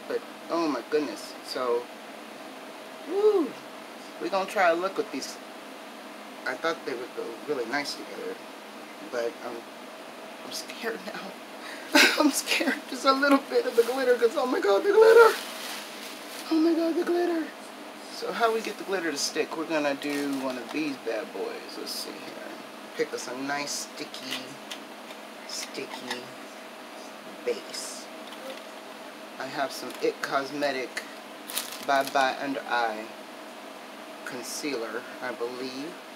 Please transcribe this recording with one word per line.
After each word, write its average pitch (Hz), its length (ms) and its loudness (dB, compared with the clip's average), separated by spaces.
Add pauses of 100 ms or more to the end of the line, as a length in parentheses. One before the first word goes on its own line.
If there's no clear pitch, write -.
But, 120 140 -2 (280)
oh 160 200 2
my 127 200 0
goodness. 143 440 0 (120)
So, 120 380 0 (1300)
woo, 392 420 6 (680)
we're 170 80 -2
gonna 190 200 0
try 185 200 6
a 165 40 8
look 185 220 0
with 151 160 0
these. - 240 -6 (1120)
I 131 60 0
thought 160 320 -2
they 143 80 -4
would 120 240 -6
go 113 80 -4 (240)
really 127 160 0
nice 143 300 -2
together, - 380 -8 (760)
but, 117 220 0 (120)
um, 120 120 -6 (880)
I'm - 80 -10
scared - 500 -6
<laughs> - 20 -14
now. 190 420 -10 (460)
<laughs> - 260 8
I'm 294 120 8
scared - 440 2 (140)
just 262 160 -6
a 269 60 10
little 269 280 8 (100)
bit 240 160 4
of 233 100 0
the 226 80 8
glitter, 247 320 4
'cause 226 200 6
oh 262 100 4
my 262 140 2
God, 392 240 6
the 403 80 6
glitter. 453 460 12 (1120)
Oh 320 40 6
my 330 180 8
God, 330 220 4
the 339 80 4
glitter. 349 440 2 (680)
So - 180 -4
how 226 220 4
we 226 80 0
get 214 160 -6
the 170 80 -10
glitter 175 260 2
to 139 60 -2
stick? - 400 0
We're 156 80 -2
gonna 147 300 2
do 143 440 -2
one 131 180 -2
of 113 140 -8
these 147 240 -2 (100)
bad 110 280 -2
boys. - 440 -6
Let's - 140 -8
see - 180 -6
here. - 420 -10 (460)
Pick - 160 0
us 120 140 -6
a 127 100 -4
nice 143 560 -4
sticky, 131 480 -8 (1040)
sticky 127 760 -8 (1200)
base. - 600 -6 (1300)
I 131 60 -8
have 139 260 -2
some 123 300 -8
It 156 200 2
Cosmetic 139 840 -2 (840)
Bye 139 260 4
Bye 135 300 4
Under 139 280 -2
Eye 113 360 0 (1200)
Concealer, 120 800 -4 (180)
I 127 120 -4
believe. 127 600 -6 (220)